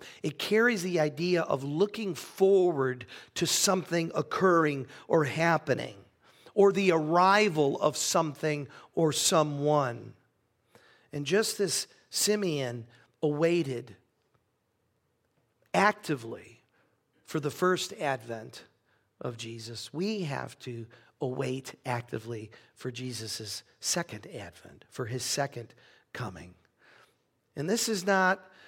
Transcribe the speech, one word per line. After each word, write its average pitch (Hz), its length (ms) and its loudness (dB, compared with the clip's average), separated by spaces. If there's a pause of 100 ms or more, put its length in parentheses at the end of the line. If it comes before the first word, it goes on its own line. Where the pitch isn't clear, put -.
(240)
It 151 160 -6
carries 220 420 2
the 175 180 -2
idea 165 420 0
of 139 220 0
looking 190 520 -2
forward 156 880 2 (300)
to 175 100 -2
something 170 720 0
occurring 156 720 2 (200)
or 156 180 4
happening, 135 720 0 (580)
or 196 180 8
the 185 200 4
arrival 165 920 4
of 151 160 2
something 151 680 -2 (260)
or 165 180 2
someone. 143 1000 2 (1000)
And 147 120 -6
just 196 340 0
as - 280 -2 (220)
Simeon 147 800 -2 (340)
awaited 147 760 0 (1800)
actively 165 880 -2 (640)
for - 140 -6
the 143 120 -4
first 180 420 0
advent 120 720 -6 (580)
of 120 160 -8
Jesus, 113 560 -14
we 196 300 -4
have 135 360 -8
to 117 260 -12 (360)
await 131 520 -6 (120)
actively 117 680 -8 (240)
for 127 160 -10
Jesus' 113 720 -10 (160)
second 143 480 -6
advent, - 640 -16
for 127 160 -8
his 120 180 -6
second 139 500 -4 (380)
coming. 90 420 -12 (1000)
And 151 140 -6
this 233 180 0
is 190 180 -2
not, 190 460 2 (160)